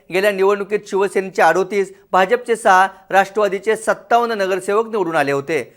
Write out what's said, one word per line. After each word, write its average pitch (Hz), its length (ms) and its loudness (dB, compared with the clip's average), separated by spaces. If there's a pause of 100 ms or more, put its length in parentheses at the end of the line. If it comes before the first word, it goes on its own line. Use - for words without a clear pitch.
(120)
गेल्या 196 200 2
निवडणुकीत 202 540 0
शिवसेनेचे 190 560 -2
अडोतीस, 185 500 0 (200)
भाजपचे 214 440 0
सहा, 190 300 4 (240)
राष्ट्रवादीचे 196 680 0
सत्तावन्न 226 600 -2
नगरसेवक 196 520 -2
निवडून 180 260 -2
आले 139 160 0
होते. 139 300 -4 (140)